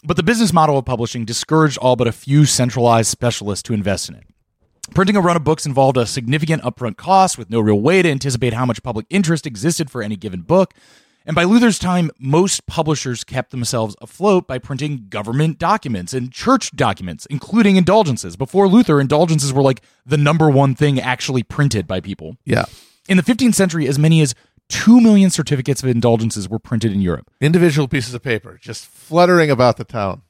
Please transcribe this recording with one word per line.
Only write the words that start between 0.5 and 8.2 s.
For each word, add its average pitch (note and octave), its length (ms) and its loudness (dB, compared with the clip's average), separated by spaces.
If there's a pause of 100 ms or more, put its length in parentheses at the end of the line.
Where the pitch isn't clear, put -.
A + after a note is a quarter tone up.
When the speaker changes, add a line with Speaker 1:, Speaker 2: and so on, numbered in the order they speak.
Speaker 1:
model D#3 260 4
of B2+ 60 -4
publishing A#2+ 400 -6
discouraged C#3+ 540 0
all B2+ 180 2
but A#2 100 0
a A2 60 -2
few C#3+ 340 2
centralized A#2+ 640 2
specialists G#2 540 -6
to A#2 100 -6
invest G2 340 -4
in D2+ 60 -18
it. G#1+ 100 -20 (720)
Printing F#3+ 220 2
a G3 40 4
run E3+ 160 2
of D3+ 80 -2
books D#3 220 -2
involved C3+ 320 0
a A#2 80 0
significant D3 560 -4
upfront A#2+ 340 -8
cost F#3+ 400 2
with G#2 140 -16
no A2+ 100 0
real G#2 180 2
way E3 220 2
to E3+ 100 2
anticipate B2+ 440 -2